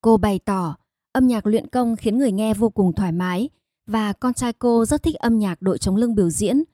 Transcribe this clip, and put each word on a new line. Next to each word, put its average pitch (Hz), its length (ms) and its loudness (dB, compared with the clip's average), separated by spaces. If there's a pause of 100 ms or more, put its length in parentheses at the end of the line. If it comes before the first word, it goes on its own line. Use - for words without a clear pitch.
Cô 226 160 4
bày 196 280 0
tỏ, 185 300 -4 (360)
âm 254 160 2
nhạc 226 200 0
luyện 214 200 0
công 240 280 0
khiến 214 220 -2
người 262 140 2
nghe 214 220 0
vô 214 160 0
cùng 190 240 2
thoải 185 180 -2
mái 180 380 -2 (380)
và 208 260 -2
con 247 200 -2
trai 240 200 -4
cô 233 320 2
rất 214 180 -2
thích 320 120 -2
âm 226 240 0
nhạc 190 220 -4
đội 185 160 0
chống 190 180 0
lưng 233 200 0
biểu 190 140 2
diễn. 226 340 0 (100)